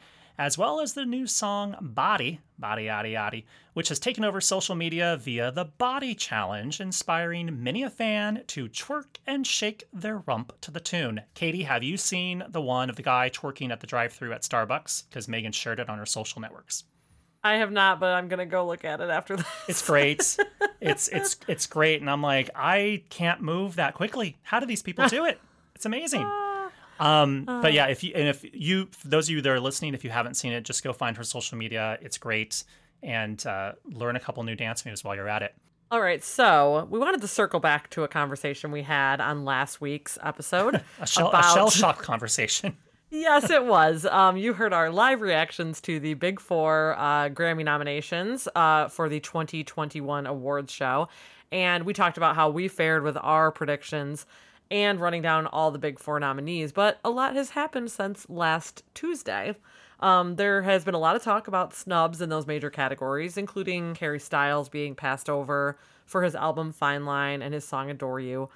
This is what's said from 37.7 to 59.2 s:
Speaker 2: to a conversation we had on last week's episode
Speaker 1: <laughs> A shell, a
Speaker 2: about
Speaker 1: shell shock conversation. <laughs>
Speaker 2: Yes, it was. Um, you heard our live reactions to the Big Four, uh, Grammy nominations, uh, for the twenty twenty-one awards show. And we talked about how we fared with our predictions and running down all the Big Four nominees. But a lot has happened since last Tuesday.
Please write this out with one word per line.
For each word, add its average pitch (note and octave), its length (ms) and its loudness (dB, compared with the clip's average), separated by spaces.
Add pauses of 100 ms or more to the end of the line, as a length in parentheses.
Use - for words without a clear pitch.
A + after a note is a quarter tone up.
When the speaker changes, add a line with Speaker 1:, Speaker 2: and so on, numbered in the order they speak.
Speaker 2:
to D#3+ 120 -4
a C#3+ 40 -2
conversation C#3+ 640 -4
we D3 120 -6
had C#3 380 2
on C#3+ 240 -2
last C3+ 360 -2
week's C#3+ 420 -6
episode F#3 680 0
Speaker 1:
<laughs> - 100 -12
A D#3+ 60 -4
shell, E3+ 200 4
a - 20 4
Speaker 2:
about F3 260 8
Speaker 1:
shell G#3 160 8
shock F3+ 320 4
conversation. A#2 800 -2
<laughs> - 60 -20 (220)
Speaker 2:
Yes, D#4 400 4
it C#4+ 140 6
was. E3 420 6
Um, F#3 300 6
you G#3+ 160 0
heard G3+ 220 2
our E3 180 4
live A#3 300 4
reactions E3 580 0
to E3 180 -4
the D3+ 180 -2
Big F#3 260 -2
Four, D#3 560 2
uh, D3 320 2
Grammy D#3+ 340 0
nominations, D3+ 880 -2
uh, D#3 360 6
for D#3+ 180 -2
the D3+ 140 -2
twenty D#3+ 420 -6
twenty-one C#3+ 640 -6
awards C#3 460 -4
show. C#3 340 0 (420)
And F3 360 2
we G3+ 80 -2
talked F3 240 2
about D#3+ 180 4
how D#3 140 6
we F3 180 -2
fared D#3+ 360 2
with D3 120 0
our D#3 340 4
predictions D3 760 -4 (440)
and G3+ 300 2
running E3+ 220 0
down D#3+ 260 2
all D#3 240 2
the C#3+ 80 -6
Big D3 200 -4
Four D3 200 -2
nominees. D3 540 -2
But G#3 320 2
a A3+ 40 0
lot C4 240 0
has C4+ 180 -2
happened C#4 400 -4
since G3+ 380 -6
last E3 540 -2 (100)
Tuesday. G#3 640 -6 (460)